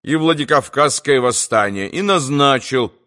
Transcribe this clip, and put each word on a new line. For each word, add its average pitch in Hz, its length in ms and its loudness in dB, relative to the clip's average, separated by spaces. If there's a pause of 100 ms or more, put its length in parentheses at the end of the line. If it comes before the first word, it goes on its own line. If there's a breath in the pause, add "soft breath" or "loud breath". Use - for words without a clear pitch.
и 151 140 -2
Владикавказское 147 1040 0
восстание 104 680 0
и 175 120 -6
назначил 139 880 0 (140)